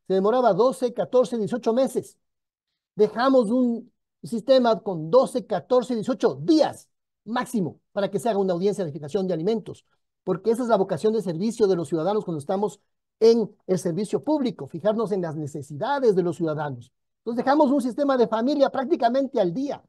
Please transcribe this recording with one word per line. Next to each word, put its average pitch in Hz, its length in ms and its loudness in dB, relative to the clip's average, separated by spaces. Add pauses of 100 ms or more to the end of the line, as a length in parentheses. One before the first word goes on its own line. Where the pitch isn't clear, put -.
se 185 100 0
demoraba 220 380 4
doce, 240 400 0
catorce, 233 440 0
dieciocho 233 340 -2
meses. 240 460 -2 (760)
Dejamos 220 560 4
un 240 400 0 (320)
sistema 233 600 2
con 160 280 -6
doce, 240 360 2
catorce, 247 500 -2
dieciocho 214 460 -2
días 214 480 2 (340)
máximo 214 560 -4 (140)
para 196 180 -2
que 202 80 -2
se - 80 -4
haga 208 100 0
una 190 140 0
audiencia 185 320 0
de 156 80 -6
fijación 156 360 -4
de 185 60 -2
alimentos, 170 520 -4 (400)
porque 190 260 -2
esa 233 120 0
es 240 40 -6
la 226 80 2
vocación 190 380 0
de 226 80 -2
servicio 196 460 -2
de 185 100 2
los 160 100 -4
ciudadanos 180 380 -2
cuando 165 140 -6
estamos 190 420 -4 (400)
en 226 280 4 (180)
el 185 120 0
servicio 185 440 -4
público, 247 440 -2
fijarnos 208 460 -2
en 190 80 -2
las 160 160 -6
necesidades 170 800 -2
de 180 80 2
los 170 120 -2
ciudadanos. 147 560 -6 (280)
Entonces 233 260 -4
dejamos 285 260 4
un 285 100 2
sistema 262 360 0
de 233 100 4
familia 254 420 2
prácticamente 262 720 0
al 175 140 0
día. 254 360 -8